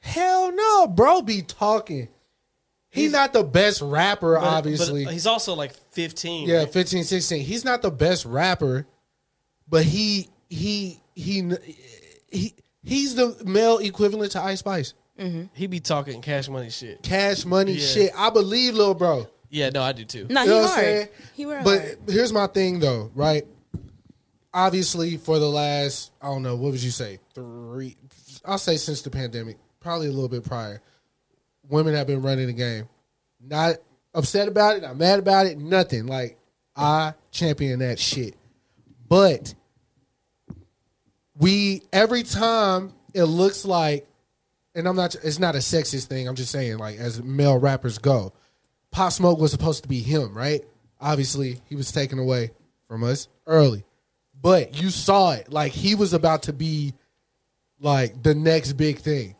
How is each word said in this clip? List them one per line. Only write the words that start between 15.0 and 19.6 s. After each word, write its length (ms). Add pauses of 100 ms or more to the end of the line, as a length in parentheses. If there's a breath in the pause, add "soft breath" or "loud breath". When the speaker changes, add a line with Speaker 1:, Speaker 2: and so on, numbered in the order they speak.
Speaker 3:
Mm-hmm. 340
Speaker 2:
He 160
be 120
talking 420
Cash 260
Money 220
shit. 320
Speaker 1:
Cash 420
Money 300
Speaker 2:
Yeah. 120
Speaker 1:
shit. 300
I 140
believe 440
Lil 200
Bro. 340 (200)
Speaker 2:
Yeah, 220